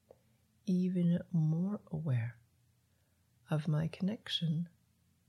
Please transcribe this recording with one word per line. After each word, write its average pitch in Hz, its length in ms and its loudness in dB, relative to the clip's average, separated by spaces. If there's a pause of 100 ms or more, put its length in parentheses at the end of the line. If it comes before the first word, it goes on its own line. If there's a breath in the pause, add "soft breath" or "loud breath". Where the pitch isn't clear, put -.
(680 soft breath)
even 180 540 2 (120)
more 165 480 2 (120)
aware 127 440 -2 (1120)
of 151 180 0
my 156 200 0
connection 170 800 -4 (600)